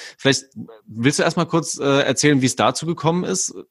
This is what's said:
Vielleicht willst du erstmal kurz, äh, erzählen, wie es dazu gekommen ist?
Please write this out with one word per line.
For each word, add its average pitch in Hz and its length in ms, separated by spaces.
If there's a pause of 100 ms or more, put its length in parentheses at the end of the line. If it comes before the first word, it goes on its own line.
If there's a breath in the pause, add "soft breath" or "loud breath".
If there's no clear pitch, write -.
(180 loud breath)
Vielleicht 135 280 (420)
willst 123 320
du 175 40
erstmal 160 220
kurz, - 340
äh, 139 220
erzählen, 139 400
wie 131 60
es - 80
dazu 127 320
gekommen 170 360
ist? - 320 (160)